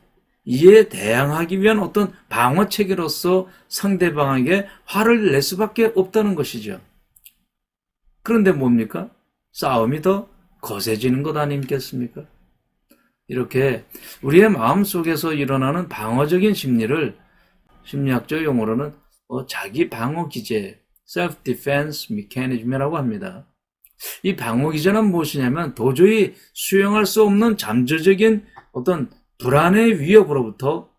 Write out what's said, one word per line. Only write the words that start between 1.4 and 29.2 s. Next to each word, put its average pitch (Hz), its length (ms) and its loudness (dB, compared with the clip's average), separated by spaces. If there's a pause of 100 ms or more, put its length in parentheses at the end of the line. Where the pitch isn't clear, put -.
위한 214 180 4
어떤 208 340 -2 (160)
방어체계로서 185 1160 0 (220)
상대방에게 165 1000 0 (180)
화를 214 460 2
낼 143 100 2
수밖에 220 540 -2
없다는 190 400 0
것이죠. 107 460 -8 (1400)
그런데 214 280 4
뭡니까? 120 580 0 (440)
싸움이 131 480 -2
더 196 280 -2 (320)
거세지는 113 640 -2
것 151 140 -6
아니겠습니까? 143 880 -6 (1000)
이렇게 127 580 -2 (360)
우리의 170 280 6
마음속에서 165 840 0
일어나는 139 540 -2
방어적인 151 640 0
심리를 127 640 -2 (680)
심리학적 139 580 -4
용어로는, 127 500 -2 (360)
어, 131 160 -8
자기 113 440 -6
방어 143 380 -6
기제, 107 540 -8 (260)
self 175 360 -6
defense 143 680 -4
mechanism이라고 127 840 -6
합니다. 110 500 -8 (760)
이 185 140 -2
방어 123 360 -2
기제는 196 400 2
무엇이냐면 147 640 -2
도저히 180 600 2 (180)
수용할 202 520 0
수 214 180 2
없는 208 320 2
잠재적인 175 920 2 (280)
어떤 143 360 -4 (300)